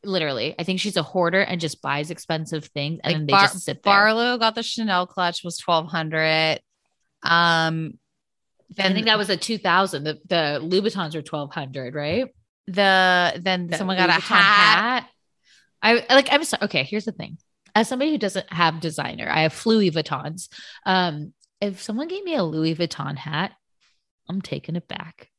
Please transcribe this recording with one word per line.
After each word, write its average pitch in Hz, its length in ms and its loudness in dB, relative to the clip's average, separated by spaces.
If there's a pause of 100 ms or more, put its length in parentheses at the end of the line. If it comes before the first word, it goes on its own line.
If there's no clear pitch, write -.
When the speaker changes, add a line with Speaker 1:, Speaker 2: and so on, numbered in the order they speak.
Speaker 1:
literally. 151 540 -2
I 165 60 -6
think 185 160 -2
she's 202 160 -4
a 165 60 0
hoarder 180 380 0
and 185 200 -2
just 160 220 -6
buys 147 280 -4
expensive 160 560 -6
things 151 360 -6
and 170 100 -2
Speaker 2:
Like, 156 80 0
Speaker 1:
then 151 60 -2
they 147 60 -2
Speaker 2:
Bar-, 196 100 6
Speaker 1:
just 190 220 0
sit - 180 -6
there. 202 100 4
Speaker 2:
Barlow 220 460 4
got 220 160 2
the 233 80 -6
Chanel 202 440 -2
clutch 175 380 -4
was 175 140 -8
twelve 165 300 0
hundred. 160 720 0 (640)
Um, 165 760 2 (800)
Speaker 1:
I 196 40 -4
Speaker 2:
then 190 120 2
Speaker 1:
think 220 120 0
that 214 120 4
was 202 120 -2
a 185 60 2
two 220 220 -4
thousand. 180 460 0
The, 151 140 -4 (100)
the 151 340 0
Louboutins 180 520 -2
were 156 80 -8
twelve 147 300 -8
hundred, 131 420 -10
right? 160 320 -2 (420)
Speaker 2:
the, 185 760 4
then 180 240 -2
Speaker 1:
The 170 80 -4
Speaker 2:
someone 185 200 -2
got 185 120 4
a 180 60 6
Speaker 1:
Louis 170 80 4
Vuitton 214 160 0
Speaker 2:
hat. 208 680 6
Speaker 1:
hat. - 40 -20 (760)
I, 226 300 4
like, 269 200 6
I'm 294 100 4
sorry. - 220 -4
Okay, 147 180 -2
here's 208 220 -6
the 220 80 -6
thing. - 260 -14 (380)
As 226 120 4
somebody 269 220 -2
who 294 80 0
doesn't 196 340 -6
have 165 280 2
designer, - 500 -6
I 156 120 2
have - 240 0
Louis 214 260 4
Vuittons. 151 560 -6 (360)
Um, 175 480 0 (280)
if 202 200 -6
someone 247 280 -6
gave 392 160 -8
me 339 100 -6
a 233 80 0
Louis 160 320 -2
Vuitton 147 420 -6
hat, 156 360 -6 (760)
I'm 190 140 -6
taking 151 320 -8
it 175 140 -8
back. - 400 -14 (100)